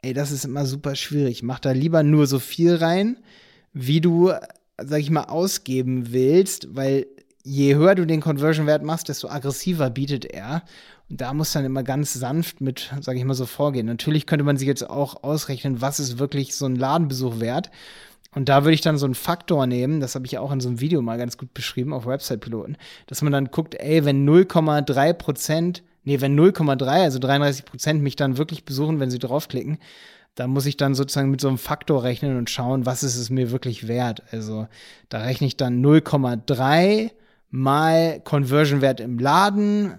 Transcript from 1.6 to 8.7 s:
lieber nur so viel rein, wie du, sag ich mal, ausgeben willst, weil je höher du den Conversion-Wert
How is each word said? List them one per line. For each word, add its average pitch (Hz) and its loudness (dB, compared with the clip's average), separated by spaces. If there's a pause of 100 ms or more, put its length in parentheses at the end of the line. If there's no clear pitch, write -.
lieber 156 4
nur 151 6
so 131 0
viel 170 2
rein, 180 2 (560)
wie 139 0
du, 175 4 (460)
sag 147 -2
ich 143 -4
mal, 156 0
ausgeben 127 -4
willst, 131 2
weil 135 0 (380)
je 139 2
höher 175 6
du 175 0
den 160 0
Conversion-Wert 151 2